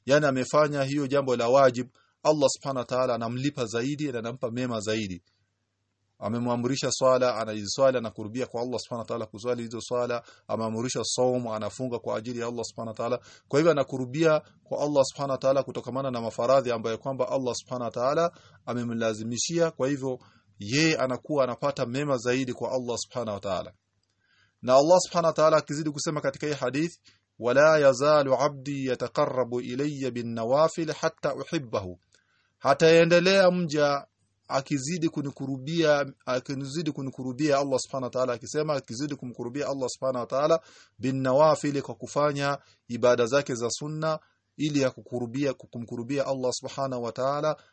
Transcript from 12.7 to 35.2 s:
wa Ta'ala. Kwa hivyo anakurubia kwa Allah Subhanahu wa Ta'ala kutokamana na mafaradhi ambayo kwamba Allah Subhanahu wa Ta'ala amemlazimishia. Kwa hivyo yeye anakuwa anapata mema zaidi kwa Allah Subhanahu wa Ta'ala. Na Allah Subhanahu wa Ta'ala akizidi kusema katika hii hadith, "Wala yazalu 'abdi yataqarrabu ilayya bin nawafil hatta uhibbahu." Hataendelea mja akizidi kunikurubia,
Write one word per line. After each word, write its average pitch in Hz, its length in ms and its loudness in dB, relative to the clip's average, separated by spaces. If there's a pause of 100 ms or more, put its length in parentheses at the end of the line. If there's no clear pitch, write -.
wa 110 80 -10
Ta'ala. 120 220 -2 (280)
Kwa 139 120 2
hivyo 165 120 6
anakurubia 147 680 0 (220)
kwa - 200 -8
Allah 143 200 4
Subhanahu 139 280 -4
wa 131 60 -2
Ta'ala 135 260 2
kutokamana 127 480 -6
na 117 100 -4
mafaradhi 120 500 2
ambayo 113 260 -2
kwamba 127 320 -4
Allah 127 260 -2
Subhanahu 123 280 -8
wa 113 80 -6
Ta'ala 151 400 0 (340)
amemlazimishia. 117 1080 -2
Kwa 135 160 -2
hivyo 131 320 -4 (400)
yeye 147 380 2
anakuwa 131 460 -2
anapata 131 420 -2
mema 135 320 -2
zaidi 123 360 0
kwa 120 180 -6
Allah 120 260 -4
Subhanahu 110 380 -6
wa 98 60 -8
Ta'ala. 87 320 -4 (880)
Na 123 120 2
Allah 160 260 8
Subhanahu 170 280 -2
wa 156 60 0
Ta'ala 156 240 6
akizidi 147 340 -2
kusema 147 300 -4
katika 139 260 -4
hii 147 60 -2
hadith, 139 400 -2 (460)
"Wala 143 380 6
yazalu 139 580 6
'abdi 139 500 -2
yataqarrabu 123 760 -2
ilayya 135 500 -4
bin 117 220 -6
nawafil 147 600 2
hatta 156 420 -4
uhibbahu." 110 640 -6 (600)
Hataendelea 170 920 6
mja 147 560 0 (420)
akizidi 147 600 -2
kunikurubia, 143 960 0 (200)